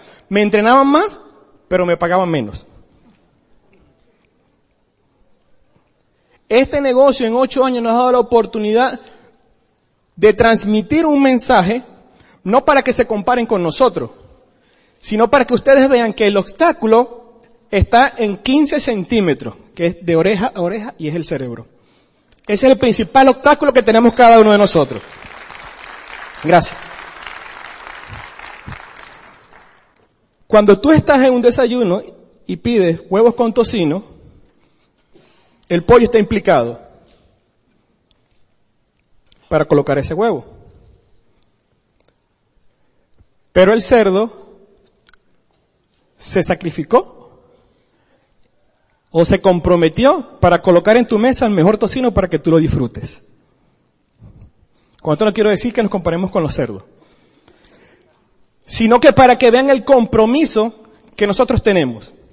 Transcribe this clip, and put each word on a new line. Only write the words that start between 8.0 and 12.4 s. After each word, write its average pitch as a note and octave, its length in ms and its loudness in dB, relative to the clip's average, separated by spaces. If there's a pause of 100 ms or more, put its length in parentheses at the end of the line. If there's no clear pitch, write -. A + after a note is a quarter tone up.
la B3 80 0
oportunidad A#3 800 -2 (1160)
de G3 180 2
transmitir A3 680 0
un D4 160 0
mensaje, B3 640 0 (640)